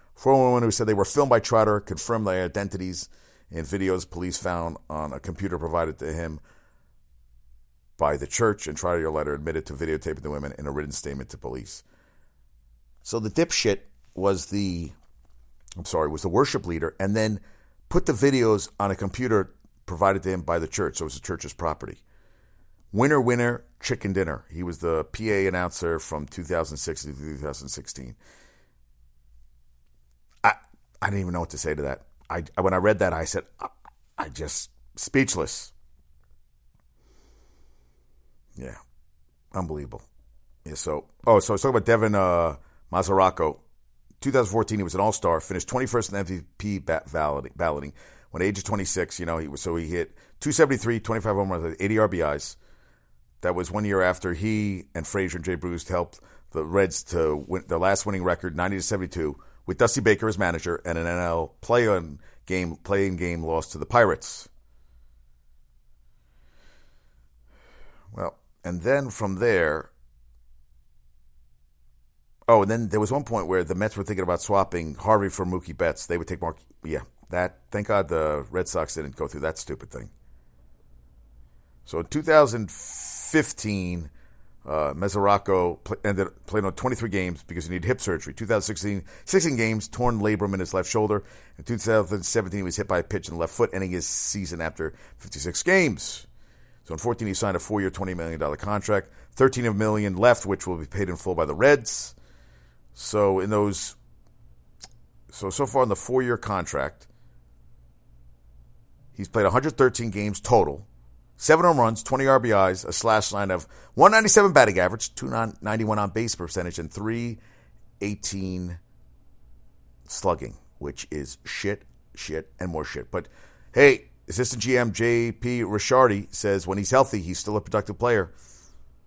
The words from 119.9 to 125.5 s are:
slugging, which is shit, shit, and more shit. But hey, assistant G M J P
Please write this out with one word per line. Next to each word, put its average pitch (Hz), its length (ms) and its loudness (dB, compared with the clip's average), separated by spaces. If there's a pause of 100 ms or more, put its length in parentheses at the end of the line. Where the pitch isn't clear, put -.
slugging, 69 500 -4 (220)
which - 320 -12
is 71 340 -8
shit, - 380 -6 (320)
shit, - 360 -8 (100)
and 92 100 -6
more 78 140 -4
shit. - 260 -10
But 87 180 -6 (460)
hey, 135 320 8 (200)
assistant 117 360 -2
G 123 160 4
M 117 160 0
J 117 380 2
P 120 280 -4